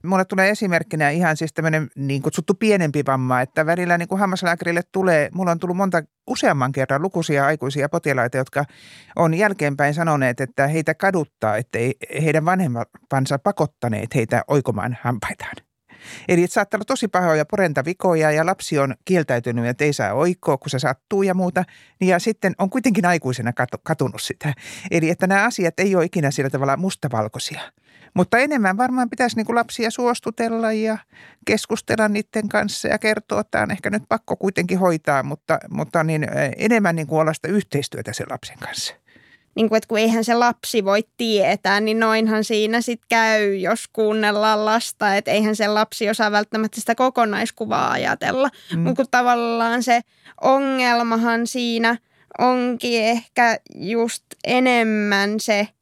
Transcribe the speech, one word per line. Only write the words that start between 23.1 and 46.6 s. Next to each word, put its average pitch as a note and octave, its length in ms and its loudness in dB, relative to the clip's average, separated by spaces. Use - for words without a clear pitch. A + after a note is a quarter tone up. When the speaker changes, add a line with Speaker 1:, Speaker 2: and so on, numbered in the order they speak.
Speaker 1:
katu-, - 300 -4
katunut C3 380 -2
sitä. - 320 -4
Eli E3 180 2
että F3+ 180 0
nämä G3 160 4
asiat F#3+ 360 0
ei F#3+ 160 2
ole E3+ 100 4
ikinä D3 260 0
sillä C#3 180 -2
tavalla C3+ 280 0
mustavalkoisia. C3+ 840 -4
Mutta F#3 240 2
enemmän A#3+ 400 2
varmaan B3+ 320 0
pitäisi A#3+ 260 -2
niinku A3+ 200 -2
lapsia A#3 360 -2
suostutella A3+ 800 -2
ja A3 260 -2
keskustella - 600 -2
niiden G#3 420 -4
kanssa G#3 380 -2
ja G#3+ 100 0
kertoa, G#3+ 420 -2
että - 120 -6
tämä - 120 0
on - 80 -2
ehkä G3 180 -6
nyt G#3 200 -4
pakko A3 260 -2
kuitenkin F3+ 440 -2
hoitaa, D#3 440 2
mutta, D3 360 -4
mutta D#3+ 340 -2
niin, D#3 200 0
ö, - 40 -4
enemmän G#3 380 2
niinku D#3 220 -2
olla D#3 160 2
sitä - 140 -6
yhteistyötä - 680 -4
sen - 160 -8
lapsen - 300 -12
kanssa. - 360 -10
Speaker 2:
Niinku, A3 180 2
et A3 100 0
kun A3+ 120 -2
eihän A3+ 260 2
se A#3 100 0
lapsi A#3 520 0
voi G3+ 180 2
tietää, G3+ 600 0
niin G#3+ 200 0
noinhan A3 440 2
siinä A3 380 0
sit A#3 280 -4
käy, A3 460 2
jos F#3+ 380 -2
kuunnellaan G#3+ 720 2
lasta, G#3+ 500 0
et G#3 120 -2
eihän G#3+ 280 2
se G#3 120 0
lapsi G#3+ 420 0
osaa G#3+ 220 0
välttämättä G#3+ 480 -2